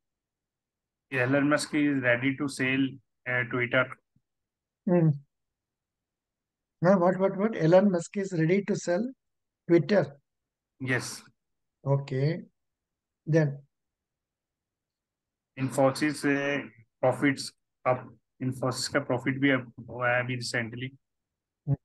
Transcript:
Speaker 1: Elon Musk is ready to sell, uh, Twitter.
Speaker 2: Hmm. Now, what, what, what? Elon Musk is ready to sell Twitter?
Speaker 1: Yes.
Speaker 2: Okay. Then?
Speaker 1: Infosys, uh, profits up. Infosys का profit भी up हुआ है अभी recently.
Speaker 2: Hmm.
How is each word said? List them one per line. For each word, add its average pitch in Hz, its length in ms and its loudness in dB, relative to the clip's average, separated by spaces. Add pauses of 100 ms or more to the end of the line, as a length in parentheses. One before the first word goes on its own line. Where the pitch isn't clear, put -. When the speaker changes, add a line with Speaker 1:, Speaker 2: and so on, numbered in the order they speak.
(1120)
Speaker 1:
Elon 139 380 2
Musk 147 240 0
is 147 280 0
ready 127 360 0
to 147 100 -4
sell, 135 400 -2 (400)
uh, 123 240 -2
Twitter. 127 340 0 (1000)
Speaker 2:
Hmm. 175 220 4 (1700)
Now, 185 180 6
what, 185 200 2
what, 190 160 0
what? 208 260 -2
Elon 185 300 6
Musk 170 240 -4
is 196 160 -4
ready 180 320 2
to 190 140 -2
sell 180 280 -2 (640)
Twitter? 170 500 2 (640)
Speaker 1:
Yes. 127 420 -4 (640)
Speaker 2:
Okay. 139 580 -2 (840)
Then? 151 320 2 (2000)
Speaker 1:
Infosys, 135 640 0
uh, 139 400 -2 (360)
profits 131 500 0 (340)
up. 127 220 -2 (340)
Infosys 127 460 -4
का 143 180 -4
profit 131 340 -4
भी 139 120 2
up 123 140 0 (220)
हुआ 123 280 -2
है 123 80 -2
अभी 123 140 -6
recently. 120 540 -8 (760)
Speaker 2:
Hmm. 143 180 0